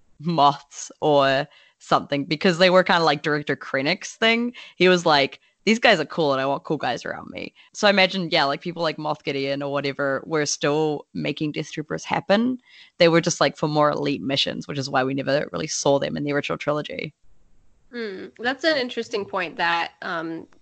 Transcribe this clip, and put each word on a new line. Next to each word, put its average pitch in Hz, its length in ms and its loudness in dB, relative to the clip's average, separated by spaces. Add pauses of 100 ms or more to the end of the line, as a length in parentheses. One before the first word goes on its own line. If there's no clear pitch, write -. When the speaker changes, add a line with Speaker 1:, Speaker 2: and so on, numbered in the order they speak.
(180)
Speaker 1:
moths 143 720 0 (100)
or 143 460 4 (320)
something, 143 460 0
because 165 340 0
they 185 120 6
were 185 120 6
kinda 175 220 2
like 147 180 2
Director 147 320 -2
Krennic's 139 640 -4
thing. 233 380 0 (200)
He 180 140 4
was 175 180 4
like, 143 320 4 (280)
"These 220 120 4
guys 226 220 4
are 147 40 -2
cool 143 280 0
and 131 80 0
I 135 60 -2
want 139 180 -4
cool 156 140 -4
guys 127 260 -4
around 82 260 -10
me." 87 240 -12 (200)
So - 120 0
I 202 40 8
imagine, 190 420 2
yeah, 160 120 2
like, 143 160 0
people 170 220 -6
like 156 140 -2
Moff 151 260 -4
Gideon 139 400 -4
or 143 80 -6
whatever 139 560 -2
were 151 200 -2
still 151 680 -2
making 151 380 -4
Death 156 180 -8
Troopers 160 340 -8
happen. 226 540 0 (400)
They 175 100 6
were 165 120 6
just, 165 200 -2
like, 143 160 2
for 160 120 -2
more 151 240 4
elite 147 300 -2
missions, - 440 -2
which 143 120 -6
is 135 120 -6
why 131 140 2
we 135 100 -2
never 139 380 -2
really 160 160 -6
saw 139 320 2
them 151 160 -4
in 147 80 -4
the 147 80 -4
original 143 260 -4
trilogy. - 560 -6 (800)
Speaker 2:
Hmm, 202 340 -10 (140)
that's 262 240 -4
an 320 120 2
interesting 240 480 -6
point 180 340 -6
that, 170 340 -2 (100)
um, 165 440 -8 (160)